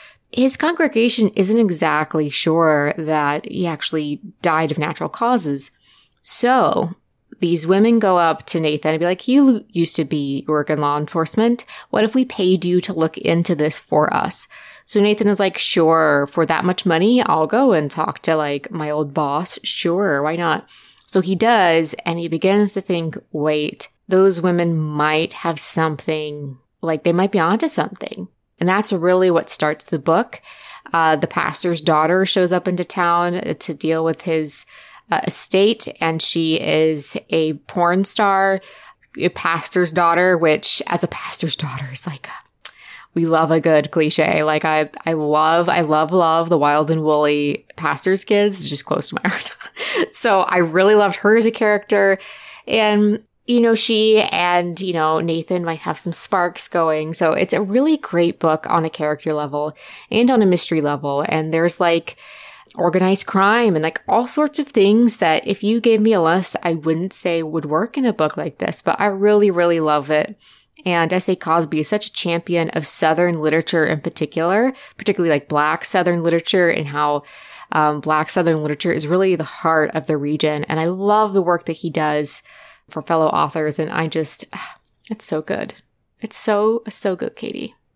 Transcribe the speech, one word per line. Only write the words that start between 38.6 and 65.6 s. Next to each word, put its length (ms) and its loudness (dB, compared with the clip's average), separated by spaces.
a 120 0
pastor's 640 -2
daughter, 440 4
which, 500 2
as 140 -2
a 60 -2
pastor's 480 -4
daughter, 380 -8
is 120 -10
like, 220 -12
we 120 0
love 260 2
a 80 4
good 320 2
cliche. 520 2
Like, 200 0
I, 260 0
I 80 -2
love, 540 2
I 140 2
love, 320 2
love 340 4
the 100 2
wild 320 2
and 140 0
woolly 640 0
pastor's 480 -2
kids, 460 0
just 160 -4
close 240 -4
to 60 -10
my 140 -4
<laughs> 0 -
heart. 840 -6
So 260 2
I 180 0
really 360 4
loved 220 2
her 180 4
as 100 4
a 60 4
character. 640 2
And, 540 2
you 140 2
know, 160 4
she 460 4
and, 580 0
you 140 -4
know, 260 0
Nathan 460 -2
might 140 -6
have 200 -6
some 140 -6
sparks 560 -4
going. 440 0
So 200 2
it's 200 0
a 80 0
really 360 2
great 420 0
book 300 0
on 160 2
a 40 -4
character 440 -4
level 420 -4
and 220 4
on 100 4
a 40 6
mystery 340 2
level. 480 -2
And 260 -2
there's, 280 0
like, 340 0
organized 500 2
crime 500 2
and, 80 0
like, 240 -4
all 180 2
sorts 320 -2
of 120 -4
things 480 4
that 280 2
if 200 -4